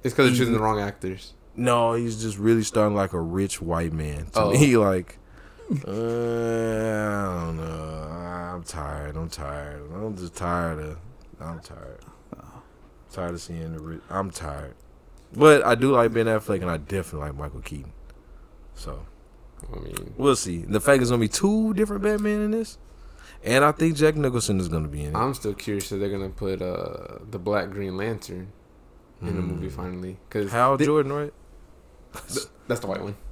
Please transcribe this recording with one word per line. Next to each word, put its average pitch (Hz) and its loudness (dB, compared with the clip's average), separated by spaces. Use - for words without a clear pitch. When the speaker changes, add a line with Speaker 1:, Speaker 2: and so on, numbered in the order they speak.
Speaker 1:
It's 123 -2
'cause 139 6
they're 120 6
Speaker 2:
he 120 4
Speaker 1:
choosing 120 4
the 110 2
wrong 107 2
actors. 95 -8
Speaker 2:
No, 120 2
he's 117 -2
just 107 -4
really 113 6
starting 107 2
like 98 0
a 90 -2
rich 90 -2
white 85 -2
man 76 -4
to 113 2
Speaker 1:
Oh. 104 2
Speaker 2:
me. 139 6
<laughs> - 8
Like, 95 2
uh, - -8
I 110 -2
don't 82 -4
know. 78 -8
I'm 87 -10
tired. 73 -8
I'm 82 -6
tired. 73 -10
I'm 104 -8
just 87 -12
tired 87 -2
of, 76 -10
I'm 82 -12
tired. - -18
Tired 87 -6
of 85 -8
seeing 82 -10
the 78 -10
rich. 80 -12
I'm 95 -4
tired. 73 -10
But 147 10
I 117 8
do 127 4
like 117 6
Ben 113 4
Affleck, 107 2
and 90 0
I 82 0
definitely 78 -4
like 69 -8
Michael 71 -8
Keaton. 67 -12
So, 73 -12
Speaker 1:
I - -10
mean, - -10
Speaker 2:
we'll 135 6
see. 85 -4
The 92 0
fact 139 6
it's 120 2
gonna 120 4
be 110 4
two 214 2
different 202 0
Batman 208 0
in 208 0
this, 220 -4
and 131 4
I 147 6
think 160 2
Jack 156 6
Nicholson 120 2
is 90 -2
gonna 80 -2
be 73 -6
in 73 -6
it. 101 2
Speaker 1:
I'm 131 2
still 107 -4
curious 101 -4
if 98 -4
they're 101 0
gonna 98 -4
put, 95 -4
uh, - -6
the 101 -8
Black 98 0
Green 95 -6
Lantern 95 -6
in 85 -4
the 90 -2
movie 78 -4
Speaker 2:
Mm. - -10
Speaker 1:
finally. 92 -10
'Cause 104 -2
Speaker 2:
Hal 127 4
Speaker 1:
they 139 2
Speaker 2:
Jordan, 143 2
right? 147 -6
Speaker 1:
Th-, - -6
that's 120 -2
the 107 -8
white 92 -4
one. 101 -8